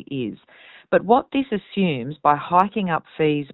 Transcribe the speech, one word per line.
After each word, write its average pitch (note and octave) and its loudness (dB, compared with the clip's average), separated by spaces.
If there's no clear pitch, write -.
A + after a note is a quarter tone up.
is. G2+ -6
But F#3 2
what - -2
this C4+ -2
assumes D3+ -2
by D3 4
hiking F#3 2
up - -10
fees D3 0